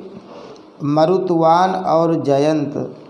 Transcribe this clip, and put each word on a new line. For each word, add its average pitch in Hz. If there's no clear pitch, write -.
मरुतवान 165
और 165
जयंत। 139